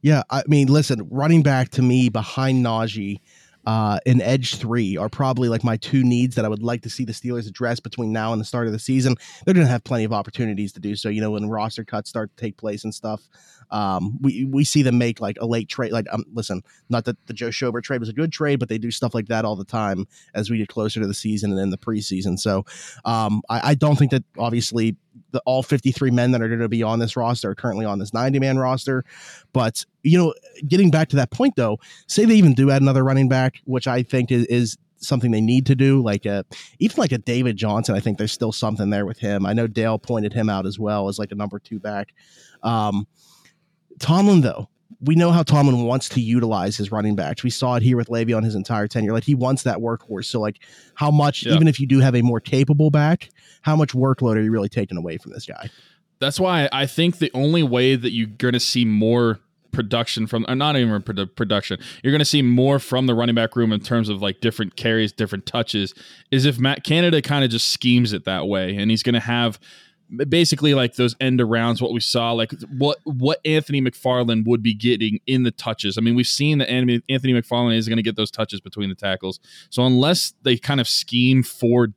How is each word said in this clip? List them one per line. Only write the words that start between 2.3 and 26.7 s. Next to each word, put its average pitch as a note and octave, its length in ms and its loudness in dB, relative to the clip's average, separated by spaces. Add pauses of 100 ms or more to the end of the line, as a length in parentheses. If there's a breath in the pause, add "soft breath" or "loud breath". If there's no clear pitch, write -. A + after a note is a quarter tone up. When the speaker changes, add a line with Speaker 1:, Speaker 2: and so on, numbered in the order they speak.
Speaker 1:
Najee, A2 540 -4 (480 soft breath)
uh, G#2+ 400 0
and B2 160 4
edge B2 320 -2
three A2 420 -2
are G2+ 120 -4
probably, B2+ 380 -2
like, A2+ 160 0
my A2+ 140 0
two C3 260 0
needs B2 320 0
that A#2 100 0
I - 20 -2
would G#2+ 160 -6
like A#2 180 -4
to A#2 80 -14
see B2 160 -8
the A2+ 80 -10
Steelers A#2+ 340 -8
address A#2 320 -4
between A2+ 320 -6
now A2 200 -2
and A2 100 -2
the A2 40 -6
start A#2+ 200 -4
of A2 80 -2
the A2 60 -6
season. B2+ 360 0 (300 loud breath)
They're F#3+ 80 4
gonna E3+ 140 6
have B2 160 0
plenty A#2+ 200 -2
of G#2+ 100 -2
opportunities G#2 600 -4
to - 60 -20
do G#2 160 -6
so, G#2+ 140 -6
you G#2+ 120 -2
know, G#2+ 80 -2
when G#2+ 180 -4
roster A2 360 -6
cuts G#2+ 260 -8
start A2 260 -8
to - 80 -14
take G#2 140 -8
place G#2+ 260 -8
and G#2+ 120 -6
stuff. G#2+ 340 -10 (400 soft breath)
Um, G2+ 500 -4
we, C3 240 0
we C3+ 220 0
see - 160 0
them B2 160 2
make, A#2+ 240 -2
like, G#2 180 -6
a - 60 -4
late A#2 240 -4
trade. A#2+ 240 -6
Like, A2+ 180 -2
um, A2 220 -6
listen, G#2 280 -6 (280 soft breath)
not A#2 160 -2
that A#2+ 100 -4 (120)
the A#2 60 -12
Joe A#2 160 -8
Schobert A#2+ 340 -4
trade B2+ 180 -4
was A2 80 -6
a G#2+ 40 -10
good D#3 180 -2
trade, D3 280 -2
but A#2 80 -2
they A2 100 -4
do A2+ 140 -4
stuff A#2 220 -4
like A2+ 140 -4
that A2+ 180 -2
all G#2+ 100 -2
the G2 80 -10
time G2 440 -4 (260 soft breath)
as G#2 160 -4
we A#2 80 0
get G#2+ 100 -2
closer G#2+ 320 -4
to G#2+ 80 0
the G2+ 60 -4
season G#2 380 -4
and F#2+ 80 -2
in G2 100 -2
the F#2+ 80 -4
preseason. G2 600 -4
So, G2+ 280 -2 (400 loud breath)
um, A2 420 -2
I, A#2 220 -2
I D3+ 60 4
don't D3 220 2
think C#3 140 2
that, C3+ 140 -2 (120)
obviously, A2+ 600 -2 (340)
the, B2+ 140 -6
all B2+ 180 0
fifty-three C3+ 480 0
men B2 200 2
that A#2+ 100 0
are A2+ 80 -2
gonna A#2 180 -2
be A2+ 160 -2